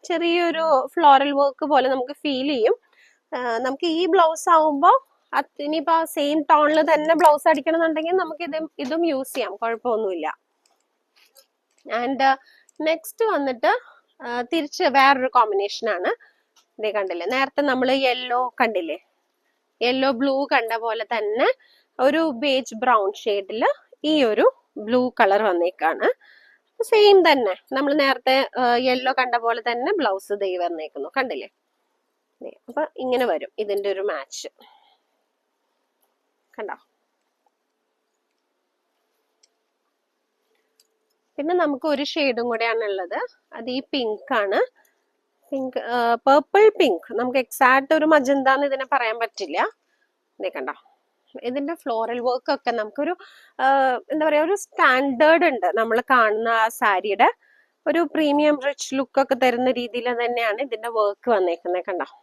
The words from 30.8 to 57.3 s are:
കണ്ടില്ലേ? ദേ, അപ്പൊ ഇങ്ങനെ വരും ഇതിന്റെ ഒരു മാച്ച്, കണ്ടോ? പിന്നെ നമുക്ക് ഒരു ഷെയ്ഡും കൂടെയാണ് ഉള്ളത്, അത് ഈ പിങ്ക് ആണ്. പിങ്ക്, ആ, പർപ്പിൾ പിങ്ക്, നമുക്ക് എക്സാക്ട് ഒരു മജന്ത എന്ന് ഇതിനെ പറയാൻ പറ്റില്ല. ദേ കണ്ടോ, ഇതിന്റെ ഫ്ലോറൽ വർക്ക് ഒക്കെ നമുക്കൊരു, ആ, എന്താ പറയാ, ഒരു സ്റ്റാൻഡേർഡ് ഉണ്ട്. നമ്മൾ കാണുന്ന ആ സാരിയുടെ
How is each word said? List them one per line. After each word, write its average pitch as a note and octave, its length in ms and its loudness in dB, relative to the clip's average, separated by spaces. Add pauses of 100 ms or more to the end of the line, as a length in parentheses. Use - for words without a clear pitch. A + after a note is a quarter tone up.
കണ്ടില്ലേ? G#3 340 -6 (920)
ദേ, - 80 -14 (180)
അപ്പൊ C4+ 140 -6 (140)
ഇങ്ങനെ B3+ 360 -2
വരും - 260 -6
ഇതിന്റെ G3+ 360 -4
ഒരു F#3+ 60 -8
മാച്ച്, E3 480 -8 (2000)
കണ്ടോ? G#3+ 180 -10 (4000)
പിന്നെ D#4 160 -2
നമുക്ക് D4+ 340 -2
ഒരു C#4+ 160 -2
ഷെയ്ഡും B3+ 460 -2
കൂടെയാണ് A3+ 340 -2
ഉള്ളത്, G3 340 -6 (340)
അത് A#3 180 -12
ഈ C4 100 -4 (120)
പിങ്ക് A#3 420 -4
ആണ്. G#3 240 0 (960)
പിങ്ക്, C4 280 -6
ആ, A#3+ 160 -6 (300)
പർപ്പിൾ D4+ 380 4 (160)
പിങ്ക്, A3 340 0
നമുക്ക് B3 240 -2
എക്സാക്ട് C4+ 560 2
ഒരു D#4 100 2
മജന്ത C#4 440 4
എന്ന് C#4 180 2
ഇതിനെ C4+ 260 -4
പറയാൻ A#3 300 -2
പറ്റില്ല. F#3 360 -6 (840)
ദേ F#3+ 140 -6
കണ്ടോ, C#3+ 180 -8 (680)
ഇതിന്റെ C#4+ 320 -6
ഫ്ലോറൽ A#3 460 -6
വർക്ക് B3 320 -2
ഒക്കെ C4+ 180 -4
നമുക്കൊരു, A#3 440 -4 (460)
ആ, C4 60 2 (440)
എന്താ D#4 160 -2
പറയാ, D4+ 160 2
ഒരു F4+ 140 0
സ്റ്റാൻഡേർഡ് C#4+ 880 2
ഉണ്ട്. B3+ 220 0 (140)
നമ്മൾ A3+ 200 0 (100)
കാണുന്ന A3+ 380 2
ആ A3+ 200 2
സാരിയുടെ G#3 600 2 (580)